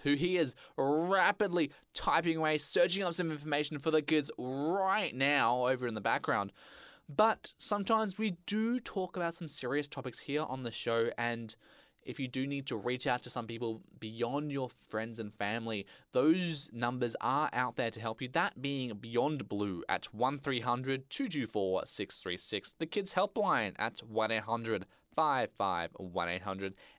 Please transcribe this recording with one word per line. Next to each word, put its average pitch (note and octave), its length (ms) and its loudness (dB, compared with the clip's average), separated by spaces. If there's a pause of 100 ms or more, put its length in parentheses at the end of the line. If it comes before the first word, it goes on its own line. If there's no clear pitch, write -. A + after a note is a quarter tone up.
who C#3+ 100 6
he F3+ 220 2
is D3 180 2 (220)
rapidly F3 960 4 (220)
typing E3 420 2
away, D#3 220 2
searching F3+ 440 2
up E3+ 120 0
some E3 180 0
information D3 460 -2
for D#3 120 -2
the D#3 120 6
kids D3 360 2
right E3+ 760 0
now B2+ 520 4
over B2+ 220 2
in A2+ 60 -2
the G#2+ 60 -4
background. A2+ 520 0 (560)
But G#3 500 2
sometimes G#3 600 0
we G#3+ 180 0 (100)
do A3+ 340 0
talk F#3 360 -4
about E3+ 180 -2
some D#3+ 140 -8
serious C#3 400 -2
topics B2+ 320 -8
here D3 220 -2
on C3 220 -4
the A2+ 80 -4
show, A#2 440 2
and A#2 380 -2 (480)
if - 160 -8
you C3+ 100 -2
do C3+ 200 -2
need C#3 180 -4
to A#2+ 100 -4
reach B2 300 -2
out B2 180 2
to - 60 -8
some A#2 180 -6
people A2+ 340 -4 (180)
beyond A#2 500 -2
your C3+ 180 -4
friends A2 520 -6
and G#2 140 -8
family, A2 520 -2 (260)
those D#3+ 600 2
numbers A#2+ 480 0
are C#3 320 2
out B2 240 0
there A#2 160 0
to A2 80 -10
help A2+ 220 -4
you. B2+ 60 -4
That E3 340 0
being C3 340 -2
Beyond A#2+ 520 0
Blue G2+ 400 -2
at - 260 -2
one C3 240 0
three C3+ 220 -2
hundred B2+ 500 -2
two C4+ 180 -4
two D3 180 -4
four F#2+ 400 0
six - 320 -6
three F2+ 180 -4
six, - 400 -6
the D#3+ 100 -4
Kids F#3+ 280 -4
Helpline F3+ 600 2
at A2 320 -4
one A2 240 2
eight A2 100 0
hundred A2+ 440 -2 (280)
five C#3 380 2
five F2 420 0
one F2+ 340 -2
eight F2+ 140 -2
hundred, G2 320 -4 (240)